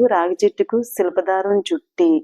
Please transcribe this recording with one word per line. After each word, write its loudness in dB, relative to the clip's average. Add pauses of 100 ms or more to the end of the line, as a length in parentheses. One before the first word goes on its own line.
రాగి 0
చెట్టుకు 0
శిల్పదారం -2
చుట్టి -2 (140)